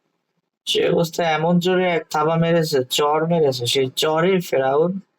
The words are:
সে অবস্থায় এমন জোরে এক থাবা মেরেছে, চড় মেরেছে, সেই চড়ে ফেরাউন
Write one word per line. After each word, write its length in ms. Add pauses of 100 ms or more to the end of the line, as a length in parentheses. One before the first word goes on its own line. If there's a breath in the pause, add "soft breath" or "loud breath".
(680)
সে 220
অবস্থায় 400
এমন 300
জোরে 320
এক 200
থাবা 260
মেরেছে, 480
চড় 420
মেরেছে, 400
সেই 300
চড়ে 440
ফেরাউন 600 (180)